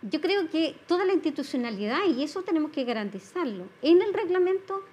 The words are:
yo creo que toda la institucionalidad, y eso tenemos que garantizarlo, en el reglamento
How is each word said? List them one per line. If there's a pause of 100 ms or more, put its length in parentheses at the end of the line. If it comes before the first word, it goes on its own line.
yo
creo
que (120)
toda
la
institucionalidad,
y
eso
tenemos
que
garantizarlo, (180)
en
el
reglamento